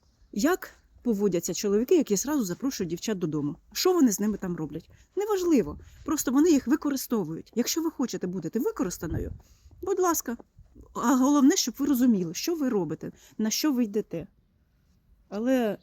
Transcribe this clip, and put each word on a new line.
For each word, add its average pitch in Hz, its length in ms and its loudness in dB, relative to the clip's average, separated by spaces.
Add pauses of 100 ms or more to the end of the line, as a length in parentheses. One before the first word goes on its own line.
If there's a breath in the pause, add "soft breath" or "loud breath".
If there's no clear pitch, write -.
(320)
як 311 380 -2 (340)
поводяться 196 500 0
чоловіки, 214 440 2
які - 180 2
зразу 269 280 -2
запрошують 185 460 -4
дівчат 185 280 -4
додому. 151 380 -4 (180)
Що 370 200 2
вони 285 180 6
з 185 80 -2
ними 208 180 -2
там 180 180 -6
роблять? 156 340 -8 (260 soft breath)
Неважливо. 359 640 0 (260 soft breath)
Просто 302 260 -2
вони 294 200 6
їх 262 160 4
використовують. 233 880 -2
Якщо 240 260 -2
ви 320 100 -2
хочете 208 360 -4
бути 180 320 -4
використаною, 294 720 -4 (500 soft breath)
будь 370 180 -2
ласка. 330 380 0 (560)
А 262 220 2
головне, 285 400 6
щоб - 220 -2
ви 277 80 -2
розуміли, 233 480 2
що - 220 -4
ви 285 140 -2
робите, 180 420 -2 (260 soft breath)
на 220 120 -2
що 302 220 0
ви 247 120 2
йдете. 202 440 -6 (1000)
Але 233 540 0